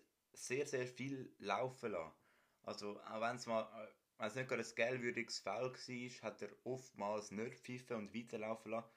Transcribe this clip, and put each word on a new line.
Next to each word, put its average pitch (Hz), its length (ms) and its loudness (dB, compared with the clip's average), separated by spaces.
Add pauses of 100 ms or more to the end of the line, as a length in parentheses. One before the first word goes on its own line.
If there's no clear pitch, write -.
(340)
sehr, 135 320 0
sehr 139 200 2
viel 131 520 -4
laufen 113 540 2
lassen. 82 220 0 (500)
Also 104 360 -2
auch 110 220 -2
wenn's 123 240 2
mal, 113 160 6 (200)
äh, 107 100 -10 (260)
wenn's 107 160 0
nicht 131 140 0
gerade 120 140 4
ein - 120 -4
gelbwürdiges 120 640 2
Foul 120 340 0
war, 123 500 -6
hat 107 200 -4
er 104 80 -4 (140)
oftmals 107 640 -2
nicht 113 220 -2
gepfiffen 123 440 -6
und 101 180 -4
weiterlaufen 110 580 -2
lassen. 117 240 -2